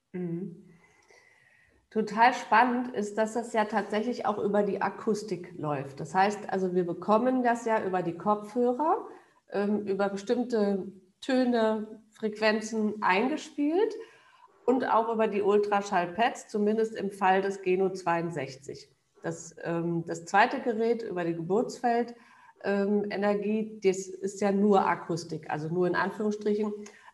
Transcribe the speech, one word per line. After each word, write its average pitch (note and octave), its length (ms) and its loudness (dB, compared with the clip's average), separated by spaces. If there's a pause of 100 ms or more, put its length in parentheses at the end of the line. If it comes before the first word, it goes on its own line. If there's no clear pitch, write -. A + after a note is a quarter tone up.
(120)
Mhm. F3 540 -8 (1200)
Total A3 440 4
spannend B3 560 2
ist, G#3 280 -6
dass A3 160 0
das A#3 200 -6
ja G#3+ 120 2
tatsächlich A3 600 -2
auch G#3 120 0
über G3+ 240 2
die G3 200 2
Akustik - 760 -2
läuft. C#3+ 420 -4
Das D#3 140 -8
heißt, G3+ 360 2
also F#3 260 0
wir F3+ 100 2
bekommen A3+ 580 2
das A#3+ 220 0
ja A3 180 2
über F#3 200 0
die E3+ 140 -4
Kopfhörer, B3 920 0 (440)
ähm, G3+ 360 0
über G3 220 0
bestimmte G3+ 840 -2 (300)
Töne, A3+ 800 0 (100)
Frequenzen G#3+ 880 0
eingespielt D4 960 0 (680)
und B3+ 180 2
auch A3 280 2
über A3 160 2
die G3+ 140 0
Ultraschallpads, G3+ 1080 2
zumindest A3 440 0
im G3 160 -4
Fall G3 320 4
des G3 200 -2
Geno F#3 280 2
zweiundsechzig. E3+ 1000 -4 (340)
Das, - 400 -10
ähm, E3+ 420 -2
das E3 200 -8
zweite B3 360 4
Gerät A3+ 420 0
über F3 200 -4
die E3 100 -2
Geburtsfeld, A#3 840 -2 (480)
ähm, G3+ 460 2
Energie, G#3 720 -2
das F#3+ 260 0
ist - 340 -8
ja G3+ 100 4
nur G3 340 6
Akustik, E3 640 -4
also D3+ 200 -6
nur F3+ 180 2
in F3 80 0
Anführungsstrichen, G#3 760 -2 (420)